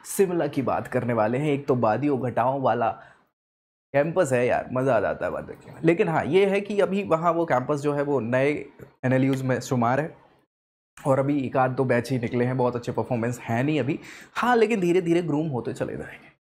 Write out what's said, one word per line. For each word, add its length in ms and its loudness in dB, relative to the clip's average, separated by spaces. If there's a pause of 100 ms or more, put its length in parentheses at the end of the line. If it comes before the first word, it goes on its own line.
(160)
शिमला 300 2
की 160 -2
बात 260 -2
करने 240 -2
वाले 260 2
हैं। 140 0
एक 140 -2
तो 100 2
बादियों 460 0
घटाओं 400 -2
वाला 340 0 (960)
कैंपस 380 2
है 140 2
यार, 260 0
मज़ा 240 2
आ 40 4
जाता 260 -2
है 60 -2
बात 160 -8
करके। 380 -8
लेकिन 220 4
हाँ, 160 0
ये 220 4
है 140 0
कि 200 -4
अभी 220 0
वहाँ 300 2
वो 120 0
कैंपस 360 0
जो 120 0
है 100 -2
वो 180 0
नए 300 0 (540)
एनएलयूज़ 400 2
में 160 0
शुमार 400 0
है 160 -8 (800)
और 220 2
अभी 280 0
एक 100 -4
आध 140 4
दो 140 0
बैच 260 0
ही 80 0
निकले 260 0
हैं, 120 0
बहुत 200 2
अच्छे 160 -4
परफॉर्मेंस 480 -2
है 220 -2
नहीं 180 0
अभी। 180 -2 (360)
हाँ, 220 2
लेकिन 240 2
धीरे 200 4
धीरे 220 2
ग्रूम 260 -2
होते 240 -4
चले 240 -6
जाएंगे। 340 -14 (100)